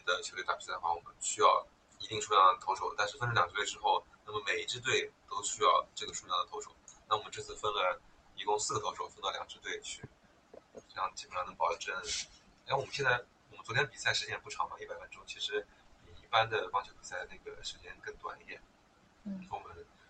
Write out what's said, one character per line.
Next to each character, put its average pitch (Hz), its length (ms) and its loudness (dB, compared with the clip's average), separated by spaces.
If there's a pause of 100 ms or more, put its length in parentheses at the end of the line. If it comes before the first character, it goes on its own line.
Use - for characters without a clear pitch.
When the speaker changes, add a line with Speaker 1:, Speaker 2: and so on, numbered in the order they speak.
Speaker 1:
的 - 180 2
球 - 120 -8
队 92 100 -4
打 - 120 0
比 - 80 -12
赛 92 80 -6
的 87 80 -6
话， 85 120 2
我 85 80 -2
们 - 200 -18
需 - 200 0
要 - 260 8 (320)
一 - 100 -10
定 107 120 -2
数 104 140 0
量 98 180 12
的 - 80 2
投 95 140 0
手， - 240 -4
但 104 80 2
是 - 100 -6
分 120 120 -2
成 117 60 0
两 90 140 4
支 98 60 -10
队 101 100 0
之 - 140 -4
后， 98 260 2 (220)
那 107 60 -10
么 107 120 -2
每 92 160 0
一 85 60 -6
支 127 140 -4
队 113 300 2 (200)
都 - 140 -6
需 - 180 -2
要 - 320 6
这 - 100 -8
个 92 80 -10
数 - 140 -10
量 92 120 0
的 90 120 0
投 - 100 -6
手。 - 140 -12 (340)
那 107 80 2
我 104 60 0
们 104 80 -12
这 107 120 -8
次 104 120 -8
分 104 180 0
了 92 280 2 (340)
一 98 100 -10
共 104 140 4
四 107 160 -2
个 107 60 0
投 92 140 -4
手， 90 140 -8
分 - 140 -20
到 95 80 -2
两 - 160 -6
支 - 120 -16
队 90 220 -6
去， - 220 -12 (920)
这 98 80 -6
样 95 140 0
基 - 120 -12
本 - 100 -12
上 90 100 -2
能 - 80 -12
保 - 220 2
证。 - 180 -6 (720)
哎， 123 60 -4
我 131 100 2
们 - 100 -6
现 143 120 -2
在， 127 60 4 (400)
我 - 60 -20
们 - 80 -16
昨 110 100 -4
天 139 140 6
比 - 80 -18
赛 113 180 0
时 - 100 0
间 107 100 -6
也 104 40 -4
不 - 100 -14
长 - 220 -2
嘛， - 100 -12
一 107 60 -10
百 - 80 -8
分 95 160 -14
钟， - 160 -16
其 - 140 -10
实 104 260 0 (400)
比 - 60 -20 (100)
一 - 80 -20
般 113 180 6
的 101 220 0
棒 - 140 0
球 - 80 -20
比 - 120 -20
赛 92 120 -8 (120)
那 98 100 -16
个 - 260 -14
时 - 140 -8
间 90 220 -16
更 - 180 -10
短 - 220 -10
一 - 40 -20
点。 - 160 -14 (640)
Speaker 2:
嗯。 196 260 -8
Speaker 1:
我 - 80 -6
们 427 260 -14 (260)